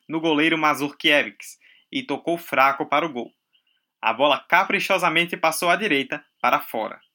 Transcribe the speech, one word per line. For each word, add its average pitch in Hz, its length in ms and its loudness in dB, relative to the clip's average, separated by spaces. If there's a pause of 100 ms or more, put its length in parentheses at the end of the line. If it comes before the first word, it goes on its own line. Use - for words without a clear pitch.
no 156 120 -6
goleiro 160 380 2
Mazurkiewicz 147 1000 -2 (340)
e 135 120 -6
tocou 143 340 -6
fraco 139 480 0
para 151 200 0
o 165 40 -6
gol. 120 220 -10 (720)
A 110 120 0
bola 135 260 2
caprichosamente 175 960 0
passou 170 340 0
à 175 60 4
direita, 147 480 -2 (180)
para 135 200 2
fora. - 380 -8 (160)